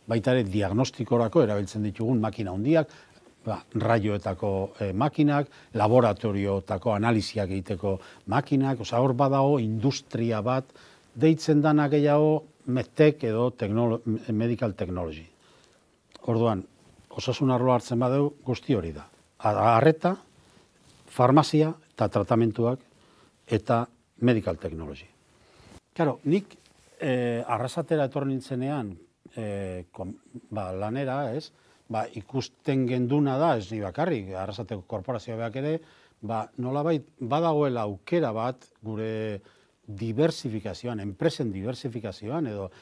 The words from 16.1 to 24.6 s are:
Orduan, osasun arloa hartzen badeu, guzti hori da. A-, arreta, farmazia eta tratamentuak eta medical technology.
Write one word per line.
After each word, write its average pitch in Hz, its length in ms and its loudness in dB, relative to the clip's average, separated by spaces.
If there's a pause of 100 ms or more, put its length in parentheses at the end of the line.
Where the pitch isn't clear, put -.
Orduan, 113 380 2 (460)
osasun 131 440 -2
arloa 123 240 4
hartzen 120 240 0
badeu, 139 300 2 (140)
guzti 127 280 -2
hori 85 180 -2
da. 73 140 -14 (320)
A-, 107 380 4
arreta, 156 400 4 (880)
farmazia 151 640 4 (220)
eta 107 180 0
tratamentuak 113 680 2 (680)
eta 117 380 0 (420)
medical 107 320 2
technology. 80 480 -10 (880)